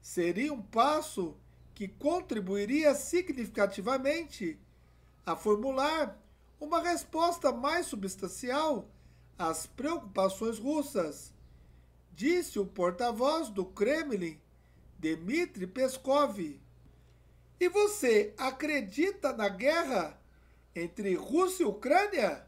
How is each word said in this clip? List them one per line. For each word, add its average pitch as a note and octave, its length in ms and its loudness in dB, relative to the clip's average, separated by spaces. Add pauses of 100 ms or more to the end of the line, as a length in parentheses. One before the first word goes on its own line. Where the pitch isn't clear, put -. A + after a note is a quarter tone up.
Seria F3 520 -2
um A#3+ 100 -8
passo A#3+ 720 0 (380)
que G3+ 120 -8
contribuiria C4 1080 2
significativamente C4 1600 -2 (680)
a E3 120 -2
formular C4 840 0 (400)
uma D#4 220 0
resposta E4+ 720 0
mais D4+ 340 -2
substancial B3 1000 -4 (500)
às D#3+ 280 -2
preocupações A3 920 -2
russas, A#3+ 760 -4 (800)
disse C#4+ 460 0
o G3 80 0
porta-voz A#3+ 840 0
do F#3+ 140 -4
Kremlin, G3+ 760 -2 (580)
Dmitry F3+ 680 -2
Peskov. C4 720 0 (1200)
E F4+ 100 4
você D#4 680 4
acredita C4+ 960 -2
na A3 160 0
guerra A#3 680 0 (560)
entre F3+ 400 -2
Rússia F4 500 0
e - 20 2
Ucrânia? C4+ 800 2